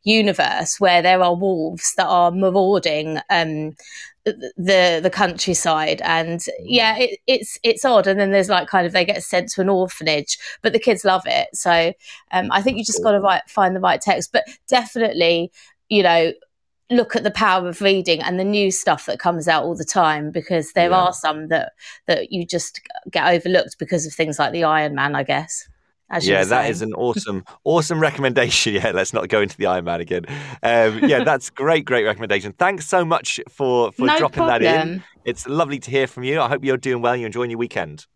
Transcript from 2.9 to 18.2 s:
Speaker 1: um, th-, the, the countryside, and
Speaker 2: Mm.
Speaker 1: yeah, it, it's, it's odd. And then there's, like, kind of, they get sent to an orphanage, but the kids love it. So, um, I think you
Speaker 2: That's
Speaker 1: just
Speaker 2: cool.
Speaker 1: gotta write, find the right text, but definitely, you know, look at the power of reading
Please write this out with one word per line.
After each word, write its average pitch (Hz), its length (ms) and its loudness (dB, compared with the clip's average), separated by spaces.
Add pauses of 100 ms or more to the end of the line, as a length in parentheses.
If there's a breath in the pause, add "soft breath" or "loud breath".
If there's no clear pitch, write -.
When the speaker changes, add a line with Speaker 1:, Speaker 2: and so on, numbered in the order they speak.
Speaker 1:
um, 156 480 -2 (480 loud breath)
th-, 214 120 -2 (200)
the, 180 460 4
the 185 80 2
countryside, 165 920 0
and 165 380 -2
Speaker 2:
Mm. - 100 -8 (140)
Speaker 1:
yeah, 220 340 2
it, 247 280 -2
it's, 254 360 0
it's 233 220 0
odd. 220 220 6
And 196 120 2
then 196 140 2
there's, 196 160 4
like, 185 200 0
kind 180 180 2
of, 170 60 -4
they 185 120 2
get - 180 -2
sent 180 280 -2
to - 100 -4
an 185 80 2
orphanage, 160 680 -2 (240 loud breath)
but 220 100 0
the 226 80 2
kids 208 240 0
love 185 220 2
it. - 280 0
So, 170 380 2 (400 loud breath)
um, 180 180 -2
I 196 120 2
think 247 140 -2
you 233 40 -6
Speaker 2:
That's 214 80 -6
Speaker 1:
just - 100 -4
Speaker 2:
cool. 220 140 2
Speaker 1:
gotta 202 80 2
write, 196 280 0
find 190 280 0
the 185 40 -4
right 180 200 0
text, 165 320 -2
but - 120 0 (240 loud breath)
definitely, 175 840 0 (360 soft breath)
you 208 140 4
know, 170 300 4 (580)
look 240 260 2
at 233 80 -2
the 196 80 2
power 185 360 2
of 170 120 -10
reading 190 420 2